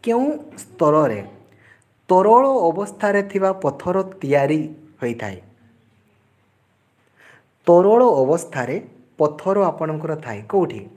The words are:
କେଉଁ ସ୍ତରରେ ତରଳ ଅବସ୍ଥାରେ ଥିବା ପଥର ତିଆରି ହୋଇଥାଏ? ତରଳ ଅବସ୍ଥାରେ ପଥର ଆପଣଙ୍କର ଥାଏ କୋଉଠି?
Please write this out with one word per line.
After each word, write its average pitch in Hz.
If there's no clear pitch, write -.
କେଉଁ 240
ସ୍ତରରେ 147
ତରଳ 208
ଅବସ୍ଥାରେ 202
ଥିବା 190
ପଥର 190
ତିଆରି 147
ହୋଇଥାଏ? 110
ତରଳ 202
ଅବସ୍ଥାରେ 139
ପଥର 151
ଆପଣଙ୍କର 156
ଥାଏ 110
କୋଉଠି? 180